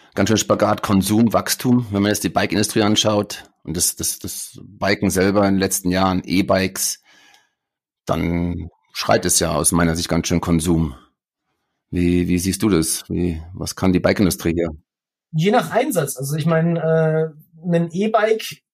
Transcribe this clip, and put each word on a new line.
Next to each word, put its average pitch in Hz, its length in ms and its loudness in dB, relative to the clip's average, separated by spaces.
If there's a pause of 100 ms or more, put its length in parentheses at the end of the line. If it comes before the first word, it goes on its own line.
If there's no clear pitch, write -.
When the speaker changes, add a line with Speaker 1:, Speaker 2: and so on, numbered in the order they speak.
(140)
Speaker 1:
ganz 101 140 0
schön 107 80 2
Spagat, 104 460 0
Konsum, 104 500 2
Wachstum. 123 580 0
Wenn 101 120 0
man 104 80 2
jetzt 101 140 -2
die 95 40 -2
Bike-Industrie 98 540 0
anschaut 104 640 0 (200)
und 80 120 -8
das, - 200 -2
das, - 220 -6
das - 440 -12
Biken 98 480 -2
selber 98 380 4
in 98 60 2
den 95 60 2
letzten 95 300 0
Jahren, 92 340 2
E-Bikes, 95 800 0 (1000)
dann 85 640 -4 (240)
schreit - 320 0
es 87 160 0
ja 82 120 0
aus 76 200 2
meiner 85 240 2
Sicht 85 120 -4
ganz 82 200 0
schön 87 120 2
Konsum. 82 540 0 (960)
Wie, 87 380 2
wie 90 100 2
siehst 90 240 -2
du 110 60 2
das? 82 400 0
Wie, 85 340 -4 (120)
was 82 220 -10
kann 95 180 2
die 87 60 2
Bike-Industrie 87 520 2
hier? 82 180 -2 (600)
Speaker 2:
Je 165 180 0
nach 220 200 0
Einsatz. 208 460 -2
Also 139 200 -4
ich 151 100 -2
meine, 165 340 2
äh, 160 880 -2
ein 170 220 0
E-Bike, 220 720 0 (120)